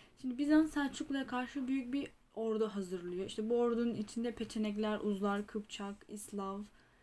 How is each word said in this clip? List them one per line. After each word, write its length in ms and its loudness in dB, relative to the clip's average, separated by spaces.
Şimdi 180 -4
Bizans 340 6
Selçuklu'ya 540 -2
karşı 420 -4
büyük 240 -2
bir 180 -2
ordu 340 2
hazırlıyor. 580 -4
İşte 240 -2
bu 60 4
ordunun 380 4
içinde 380 -2
Peçenekler, 680 0
Uzlar, 460 2
Kıpçak, 480 -6
İslav, 520 -6